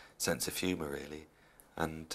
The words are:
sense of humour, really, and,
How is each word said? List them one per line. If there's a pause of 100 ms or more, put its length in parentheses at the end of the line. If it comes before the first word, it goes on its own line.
(160)
sense
of
humour,
really, (500)
and,